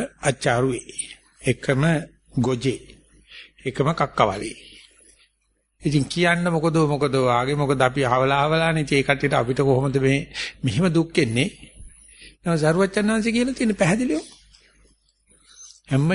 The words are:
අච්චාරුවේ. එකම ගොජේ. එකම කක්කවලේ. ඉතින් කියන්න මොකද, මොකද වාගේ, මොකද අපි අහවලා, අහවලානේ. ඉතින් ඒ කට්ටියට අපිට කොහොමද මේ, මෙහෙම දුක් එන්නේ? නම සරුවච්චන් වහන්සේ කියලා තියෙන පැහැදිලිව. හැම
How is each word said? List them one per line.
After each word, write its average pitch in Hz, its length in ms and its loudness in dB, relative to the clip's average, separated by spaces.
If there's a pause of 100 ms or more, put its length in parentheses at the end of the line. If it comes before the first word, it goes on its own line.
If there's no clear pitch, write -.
(200)
අච්චාරුවේ. 131 640 -2 (560)
එකම 131 400 0 (540)
ගොජේ. 123 440 0 (800)
එකම 131 300 -2
කක්කවලේ. 110 760 -2 (1160)
ඉතින් 147 240 2
කියන්න 175 400 0
මොකද, 165 300 0 (100)
මොකද 143 340 0
වාගේ, 127 360 2
මොකද 139 240 0
අපි 131 220 2
අහවලා, 131 380 2
අහවලානේ. 160 420 0
ඉතින් 139 160 0
ඒ 135 40 2
කට්ටියට 139 320 0
අපිට 127 260 0
කොහොමද 135 380 2
මේ, 135 200 2 (400)
මෙහෙම 131 300 0
දුක් 165 300 0
එන්නේ? 127 300 0 (880)
නම 170 180 -2
සරුවච්චන් 190 520 0
වහන්සේ 220 240 0
කියලා 247 220 0
තියෙන 220 200 0
පැහැදිලිව. 247 460 0 (1600)
හැම 139 300 0